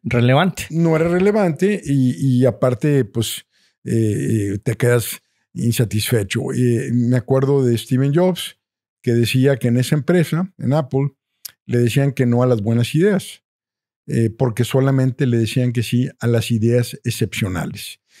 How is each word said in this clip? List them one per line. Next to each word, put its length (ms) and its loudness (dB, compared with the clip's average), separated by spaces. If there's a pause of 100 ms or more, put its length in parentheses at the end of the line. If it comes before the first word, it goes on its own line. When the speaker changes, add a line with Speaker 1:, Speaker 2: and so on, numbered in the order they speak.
Speaker 1:
relevante. 640 2
Speaker 2:
No 240 0
eres 160 0
relevante 760 0
y, 320 2
y 300 2
aparte, 580 0
pues, 420 -6 (380)
eh, 800 -2
te 140 -4
quedas 440 0 (340)
insatisfecho. 1000 -2
Eh, 400 0
me 240 2
acuerdo 480 0
de 120 2
Steve 380 0
Jobs, 460 -2 (420)
que 100 0
decía 440 2
que 120 -2
en 80 2
esa 200 0
empresa, 640 0
en 140 -2
Apple, 380 -2 (560)
le 120 0
decían 340 2
que 140 0
no 160 2
a 40 4
las 160 2
buenas 320 0
ideas, 500 0 (640)
eh, 220 0
porque 360 -2
solamente 600 0
le 140 2
decían 340 0
que 100 -2
sí 280 -2 (100)
a 60 -6
las 240 0
ideas 540 0
excepcionales. 960 -6 (200)